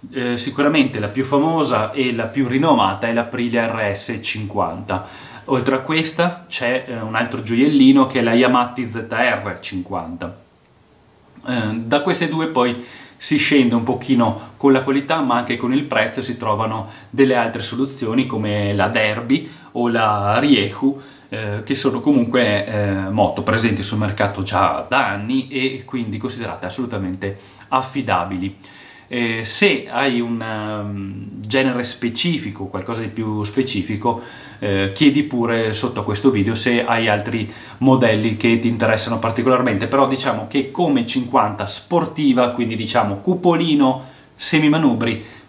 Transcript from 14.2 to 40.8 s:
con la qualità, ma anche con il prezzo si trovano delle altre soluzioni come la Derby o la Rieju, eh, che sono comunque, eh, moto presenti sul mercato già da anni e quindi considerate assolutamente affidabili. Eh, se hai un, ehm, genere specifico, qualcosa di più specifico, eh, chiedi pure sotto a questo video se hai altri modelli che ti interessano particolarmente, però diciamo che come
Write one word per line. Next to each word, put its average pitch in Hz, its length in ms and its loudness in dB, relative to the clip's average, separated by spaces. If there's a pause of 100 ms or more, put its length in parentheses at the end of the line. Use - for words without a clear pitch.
con 139 160 4
la 131 80 4
qualità, 139 400 0
ma 123 160 0
anche 120 180 -2
con 123 180 -2
il 139 100 0
prezzo 110 380 0
si 120 160 -6
trovano 110 520 -2 (200)
delle 127 260 4
altre 117 260 -2
soluzioni 123 680 -2
come 104 460 -2
la 104 160 2
Derby 113 600 0 (220)
o 120 160 -2
la 107 520 2
Rieju, 135 640 2 (280)
eh, 107 340 -6
che 135 120 -2
sono 127 260 0
comunque, 117 640 2
eh, 98 440 -2
moto 101 340 2
presenti 110 380 2
sul 107 160 -4
mercato 101 440 0
già 92 480 0
da 127 180 2
anni 113 400 -4
e 131 380 -4
quindi 110 320 -6
considerate 101 480 -8
assolutamente 98 720 -6 (300)
affidabili. 98 880 -2 (520)
Eh, 113 360 -2
se 151 440 0
hai 123 300 0
un, 117 220 -4
ehm, 104 1040 -8
genere 123 380 0
specifico, 117 800 -4
qualcosa 101 340 -8
di 110 80 -6
più 107 380 -4
specifico, 117 760 -2 (380)
eh, 98 340 0
chiedi 147 300 4
pure 117 480 0
sotto 107 300 -2
a - 20 -4
questo 107 260 2
video 113 260 2
se 120 300 2
hai 113 220 0
altri 104 420 0 (280)
modelli 117 580 4
che 113 240 4
ti 117 80 0
interessano 113 500 0
particolarmente, 120 720 0
però 135 200 4
diciamo 127 420 -2
che 135 220 -2
come 139 340 0